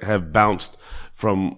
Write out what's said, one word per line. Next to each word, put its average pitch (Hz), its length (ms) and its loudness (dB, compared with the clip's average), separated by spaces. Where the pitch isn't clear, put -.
have 95 300 -2
bounced 104 420 2
from 98 440 0